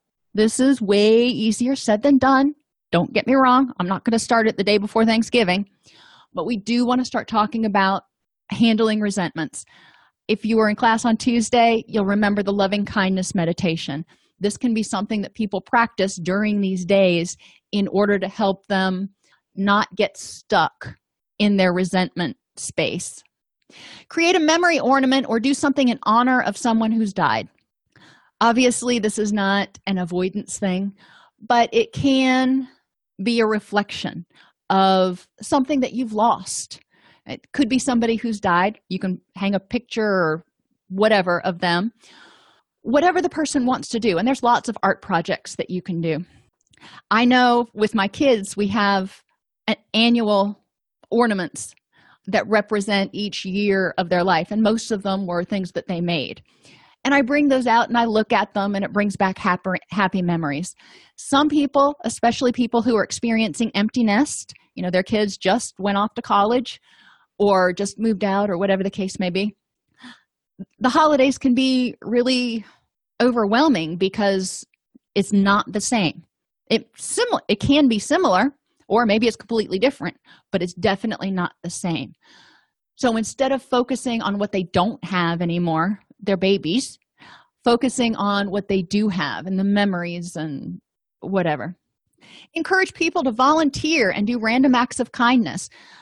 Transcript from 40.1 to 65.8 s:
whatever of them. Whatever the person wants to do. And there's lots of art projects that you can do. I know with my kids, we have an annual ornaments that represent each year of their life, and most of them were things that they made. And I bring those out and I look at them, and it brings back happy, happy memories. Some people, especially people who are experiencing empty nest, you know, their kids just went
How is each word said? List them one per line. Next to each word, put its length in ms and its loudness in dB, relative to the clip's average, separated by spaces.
whatever 560 2
of 140 -4
them. 340 0
Whatever 400 2
the 80 0
person 360 -2
wants 240 -2
to 100 -4
do. 180 2
And 100 0
there's 160 0
lots 240 2
of 160 -6
art 180 0
projects 540 -4
that 140 -6
you 120 -6
can 200 -6
do. 240 -2
I 140 4
know 500 4
with 220 0
my 140 0
kids, 480 0
we 100 0
have 560 0
an 100 -2
annual 680 2
ornaments 640 -2
that 200 0
represent 680 0
each 320 -8
year 520 0
of 120 -2
their 160 2
life, 260 0
and 100 0
most 300 0
of 120 -4
them 220 -4
were 200 -4
things 280 -6
that 140 -8
they 140 -4
made. 400 -4
And 80 2
I 80 4
bring 280 2
those 180 2
out 220 4
and 80 -2
I 80 4
look 280 0
at 200 0
them, 220 -2
and 80 -2
it 80 -6
brings 240 0
back 220 0
happy, 340 -2
happy 300 0
memories. 540 -2
Some 320 2
people, 560 2
especially 480 0
people 300 0
who 160 2
are 60 2
experiencing 720 -2
empty 300 0
nest, 500 0
you 80 -6
know, 60 -4
their 140 2
kids 340 -2
just 420 0
went 180 -2